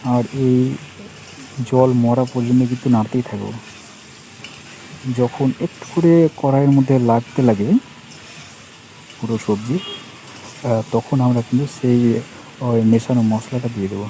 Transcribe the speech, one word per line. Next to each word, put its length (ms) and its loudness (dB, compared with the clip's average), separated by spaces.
আর 200 0
এই 400 2
জল 220 4
মরা 400 2
পর্যন্ত 280 2
কিন্তু 180 -6
নাড়তেই 320 0
থাকবো। 300 -8
যখন 300 0
একটু 320 -8
করে 440 4
কড়াইয়ের 340 2
মধ্যে 280 4
লাগতে 420 0
লাগে 280 2
পুরো 200 -6
সবজি, 420 -4
আহ, 1000 -8
তখন 300 -2
আমরা 200 2
কিন্তু 240 -2
সেই 180 2
ওই 240 0
মেশানো 380 2
মশলাটা 540 -2
দিয়ে 120 -4
দেবো। 220 -8